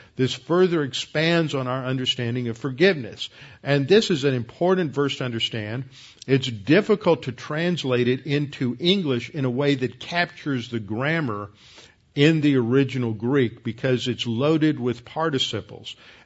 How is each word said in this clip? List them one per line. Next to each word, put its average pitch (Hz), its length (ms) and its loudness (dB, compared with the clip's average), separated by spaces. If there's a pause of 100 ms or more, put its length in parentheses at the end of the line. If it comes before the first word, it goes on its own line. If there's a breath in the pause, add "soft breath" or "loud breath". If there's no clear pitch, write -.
(160 loud breath)
This 127 180 0
further 170 480 2
expands 156 720 0
on 131 140 -2
our 131 160 -4
understanding 127 640 -2
of 113 100 -6
forgiveness. 139 720 0 (320 loud breath)
And 139 240 2
this 220 240 6
is 139 140 2
an 135 100 4
important 170 560 0
verse 135 280 -2
to 139 60 -4
understand. 113 600 -4 (420 loud breath)
It's 131 220 2
difficult 160 720 2
to 127 100 -6
translate 147 760 0
it 127 180 0
into 139 540 -2
English 170 500 0
in 143 140 -4
a 127 60 0
way 143 260 0
that 123 240 -4
captures 151 680 -4
the 120 120 -6
grammar 110 680 -4 (680 loud breath)
in 156 240 6
the 143 160 4
original 123 560 2
Greek 117 500 0
because 127 460 -2
it's 120 180 -4
loaded 147 540 2
with 120 240 -4
participles. - 880 -4 (320 loud breath)